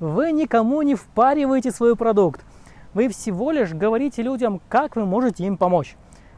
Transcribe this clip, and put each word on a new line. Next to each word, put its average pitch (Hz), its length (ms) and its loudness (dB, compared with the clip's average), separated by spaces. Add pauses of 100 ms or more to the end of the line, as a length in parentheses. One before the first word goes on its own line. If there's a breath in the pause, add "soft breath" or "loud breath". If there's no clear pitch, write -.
вы 196 320 -2
никому 277 500 0
не 285 120 2
впариваете 262 760 0
свой 233 260 2
продукт. 208 480 2 (480 soft breath)
Вы 240 160 0
всего 220 440 -4
лишь 214 200 -2
говорите 226 500 -2
людям, 233 460 -2
как 277 280 0
вы 214 100 0
можете 196 380 0
им 196 120 -2
помочь. 175 400 0 (420 soft breath)